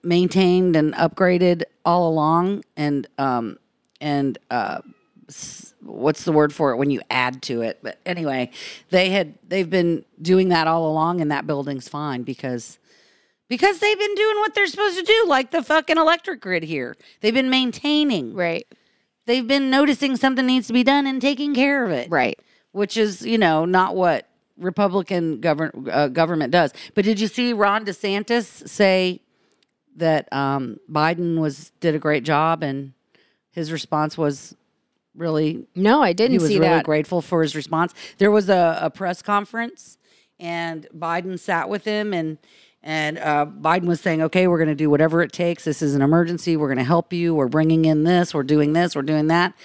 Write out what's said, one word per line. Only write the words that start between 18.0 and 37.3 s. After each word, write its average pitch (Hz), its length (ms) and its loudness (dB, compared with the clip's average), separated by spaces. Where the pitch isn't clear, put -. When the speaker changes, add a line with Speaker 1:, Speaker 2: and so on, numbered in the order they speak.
Speaker 2:
Right. 170 320 -4
Speaker 1:
They've 240 200 0
been 269 220 2
noticing 269 480 2
something 254 300 0
needs 254 200 2
to 247 60 -4
be 247 100 4
done 277 220 2
and 262 160 -4
taking 277 320 -2
care 269 320 2
of 185 60 -2
it. 139 180 -4
Speaker 2:
Right. 127 300 0
Speaker 1:
Which 196 240 -4
is, 214 260 -2
you 226 140 0
know, 160 280 2
not 185 300 2
what 175 320 0
Republican 180 840 -2
govern-, 156 500 -2
uh, 143 160 2
government 156 440 0
does. 165 220 2
But 202 100 2
did 208 140 2
you 214 80 -2
see 240 260 -2
Ron 208 320 0
DeSantis 202 800 -4
say 185 540 2
that, 156 360 0
um, 135 440 -4
Biden 165 480 0
was, 151 320 -4
did 160 120 2
a 151 60 -2
great 151 240 0
job, 160 400 0
and 135 300 -6
his 160 200 -8
response 151 460 -4
was 147 380 -4
really 156 600 -2
Speaker 2:
No, 214 260 4
I - 120 4
didn't 226 180 2
Speaker 1:
he 247 80 4
was 160 80 2
Speaker 2:
see 170 100 2
Speaker 1:
really 160 120 6
Speaker 2:
that. 165 160 2
Speaker 1:
grateful 156 360 0
for 165 220 0